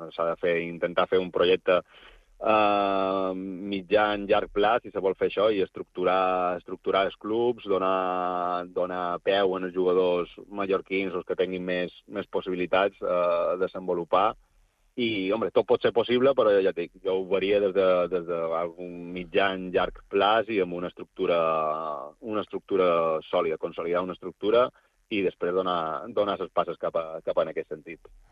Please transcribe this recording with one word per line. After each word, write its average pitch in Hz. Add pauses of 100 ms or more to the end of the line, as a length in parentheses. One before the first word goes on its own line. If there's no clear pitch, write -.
(160)
S'ha 82
de 80
fer, 85
intentar 87
fer 92
un 90
projecte 90 (580)
a 98
mitjà, 95
en 101
llarg 104
plaç, 107
si 104
se 95
vol 95
fer 92
això, 101
i 98
estructurar, 90
estructurar 95
els -
clubs, 113
donar, 90
donar 90
peu 98
en 92
els 87
jugadors 90 (200)
mallorquins, 95
els 87
que 92
tinguin 90
més, 90 (120)
més 101
possibilitats, 92
eh, 87
desenvolupar. 92 (640)
I, 107
hombre, 107
tot 117
pot 120
ser 113
possible, 123
però 107
ja 95
et 85
dic, 85
jo 95
ho 95
faria 98
des 95
de, 92 (200)
des 87
de 85 (200)
algun 87
mitjà, 92
en 92
llarg 90 (100)
plaç 104
i 104
amb 87
una 87
estructura, 87 (840)
una 107
estructura 85 (100)
sòlida, 85
consolidar 87
una 90
estructura 107 (420)
i 101
després 87
donar, 85
donar 101
les 87
passes 85
cap 85
a, 80
cap 90
en 80
aquest 80
sentit. 78 (220)